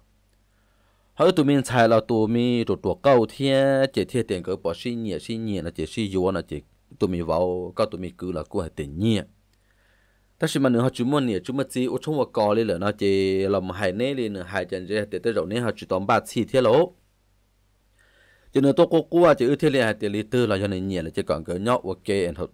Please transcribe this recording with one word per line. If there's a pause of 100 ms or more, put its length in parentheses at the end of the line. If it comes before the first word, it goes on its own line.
(1120)
Hỡi
tụi
mình
xài
là
tụi
mình
đồ
đồ
cao
thiên,
chỉ
thiên
tiền
cỡ
bỏ
xí
nhẹ,
xí
nhẹ
là
chỉ
xí
vô
là
chỉ (380)
tụi
mình
vào,
có
tụi
mình
cứ
là
cô
hay
tiền
nhẹ. (1160)
Ta
chỉ
mà
nữa
họ
chỉ
muốn
nhẹ,
chỉ
muốn
gì,
ở
trong
một
cò
lên
là
nó
chỉ (100)
làm
hai
nét
lên, (100)
hai
chân
dưới
để
tới
rồi
nét
họ
chỉ
tóm
ba
chi
thế
lỗ. (1600)
Cho
nên
tôi
cô
cô
chỉ
ưu
tiên
là
tiền
lý
tư
là
cho
nên
nhẹ
là
chỉ
còn
cái
nhọ
ok,
anh
học